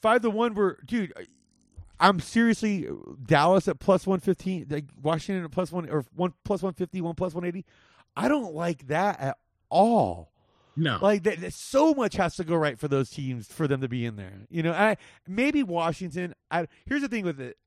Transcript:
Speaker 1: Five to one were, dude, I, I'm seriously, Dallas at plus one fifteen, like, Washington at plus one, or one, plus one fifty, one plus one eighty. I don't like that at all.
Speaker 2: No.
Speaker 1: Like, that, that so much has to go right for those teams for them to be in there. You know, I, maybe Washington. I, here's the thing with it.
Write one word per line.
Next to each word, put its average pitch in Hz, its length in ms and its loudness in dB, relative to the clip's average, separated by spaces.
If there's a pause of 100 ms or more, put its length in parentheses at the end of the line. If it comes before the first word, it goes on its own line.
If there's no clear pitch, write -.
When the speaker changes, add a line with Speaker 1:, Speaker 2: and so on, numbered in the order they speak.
Speaker 1:
Five 220 200 4
to 233 80 0
one 220 240 0
were, 196 320 0
dude, 214 320 -2
I, 92 80 -14 (720)
I'm 180 220 6
seriously, 220 640 2 (380)
Dallas 160 420 6
at 156 120 -2
plus 190 280 2
one 190 140 2
fifteen, 185 480 -2
like, 147 160 -6 (160)
Washington 165 420 -2
at 151 80 -12
plus 175 200 -2
one, 170 180 -6
or 151 160 -2 (100)
one, 180 180 -2 (120)
plus 202 180 -2
one 190 100 -4
fifty, 185 280 -6
one 165 140 -6
plus 175 180 -4
one 175 100 -6
eighty. 180 220 -8 (500)
I 233 140 0
don't 240 240 0
like 156 340 -6
that 180 320 -2
at 135 180 -6 (320)
all. 151 600 2 (460)
Speaker 2:
No. 147 240 0
Speaker 1:
Like, 202 220 4
that, 180 160 0
that 180 140 -10
so 294 400 2
much 247 240 0
has 175 180 0
to 185 80 -6
go 160 120 -2
right 147 220 0
for 151 120 -6
those 135 200 0
teams 127 380 -8
for - 180 -4
them 135 140 0
to 135 80 -2
be 120 180 -4
in 110 120 -8
there. 98 160 -14 (160)
You 170 140 -4
know, 165 100 0
I, 208 240 2 (280)
maybe 269 380 0
Washington. 170 720 -4 (180)
I, 170 160 0 (180)
here's 285 160 -2
the 277 60 -2
thing 214 160 -4
with 156 160 -4
it. 123 280 -12